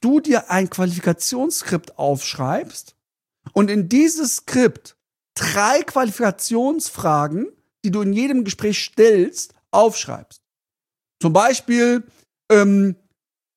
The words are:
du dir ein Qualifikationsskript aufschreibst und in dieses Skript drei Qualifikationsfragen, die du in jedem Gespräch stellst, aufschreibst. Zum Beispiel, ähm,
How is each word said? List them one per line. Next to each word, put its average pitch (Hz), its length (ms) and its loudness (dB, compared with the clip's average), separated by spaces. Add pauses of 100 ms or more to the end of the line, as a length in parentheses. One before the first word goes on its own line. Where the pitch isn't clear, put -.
du 277 200 2
dir 285 300 -2
ein 185 200 0
Qualifikationsskript 180 1300 -4
aufschreibst 143 1000 -6 (580)
und 202 160 2
in 202 180 -2
dieses 302 480 2
Skript - 600 -2 (360)
drei 214 480 0
Qualifikationsfragen, 226 1700 -2 (340)
die 202 80 -2
du 208 120 -2
in 196 100 0
jedem 254 320 0
Gespräch 202 400 -4
stellst, 214 680 2 (160)
aufschreibst. - 720 -2 (800)
Zum 170 100 0
Beispiel, 240 720 2 (460)
ähm, 202 440 4 (600)